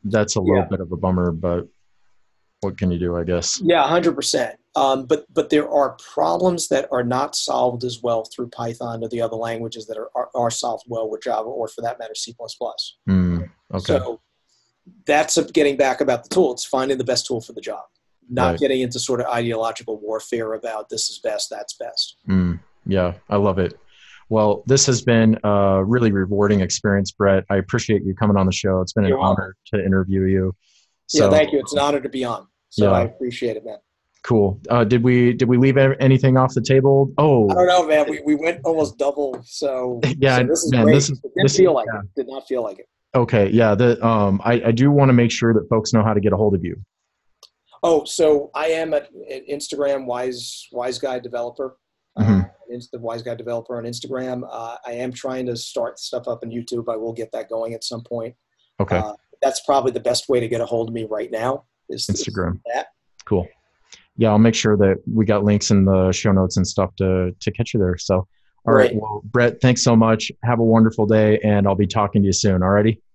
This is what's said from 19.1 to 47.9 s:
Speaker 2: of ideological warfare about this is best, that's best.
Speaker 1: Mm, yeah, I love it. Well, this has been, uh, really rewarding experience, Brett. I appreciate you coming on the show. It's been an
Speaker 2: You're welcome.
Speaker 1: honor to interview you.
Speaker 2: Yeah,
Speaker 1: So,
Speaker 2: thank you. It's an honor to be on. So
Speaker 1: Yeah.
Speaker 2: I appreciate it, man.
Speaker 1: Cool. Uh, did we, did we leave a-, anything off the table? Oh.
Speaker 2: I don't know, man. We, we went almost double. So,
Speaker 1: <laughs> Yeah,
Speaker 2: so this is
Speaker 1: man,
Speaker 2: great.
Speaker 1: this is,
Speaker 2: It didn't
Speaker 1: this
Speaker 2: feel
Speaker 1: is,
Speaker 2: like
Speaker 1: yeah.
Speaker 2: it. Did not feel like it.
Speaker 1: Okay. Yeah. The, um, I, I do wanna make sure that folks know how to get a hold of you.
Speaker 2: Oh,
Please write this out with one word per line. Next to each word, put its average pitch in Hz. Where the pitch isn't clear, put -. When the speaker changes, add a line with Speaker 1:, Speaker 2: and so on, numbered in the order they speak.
Speaker 2:
of 123
ideological 117
warfare 110
about 110
this 110
is -
best, 107
that's 104
best. -
Speaker 1:
Mm, 90
yeah, 90
I 104
love 98
it. -
Well, 107
this 135
has 123
been, 113
uh, 98
really 117
rewarding 98
experience, 98
Brett. 98
I 101
appreciate 101
you 95
coming 104
on 95
the 92
show. 92
It's 90
been 107
an 92
Speaker 2:
You're 135
welcome. 98
Speaker 1:
honor 95
to 101
interview 95
you. 95
Speaker 2:
Yeah, 151
Speaker 1:
So, 98
Speaker 2:
thank 151
you. 143
It's -
an 147
honor 143
to 127
be 127
on. 110
So 104
Speaker 1:
Yeah. 95
Speaker 2:
I -
appreciate 120
it, 107
man. 110
Speaker 1:
Cool. 101
Uh, 120
did 117
we, 123
did 120
we 123
leave 131
a-, 135
anything 131
off 127
the 127
table? 135
Oh. 135
Speaker 2:
I 92
don't 180
know, 180
man. 151
We, 151
we 151
went 160
almost 160
double. 139
So, 127
Speaker 1:
<laughs> 123
Yeah, 131
Speaker 2:
so 123
this 160
is -
Speaker 1:
man, 120
Speaker 2:
great. 117
Speaker 1:
this 143
is, 131
Speaker 2:
It -
didn't -
Speaker 1:
this 147
Speaker 2:
feel 185
Speaker 1:
is, 151
Speaker 2:
like 113
Speaker 1:
yeah. 104
Speaker 2:
it. 98
Did 131
not 135
feel 123
like 101
it. -
Speaker 1:
Okay. 117
Yeah. 110
The, 120
um, 101
I, 117
I 113
do 131
wanna 139
make 120
sure 117
that 107
folks 110
know 110
how 110
to 101
get 98
a 95
hold 101
of 87
you. 87
Speaker 2:
Oh, 160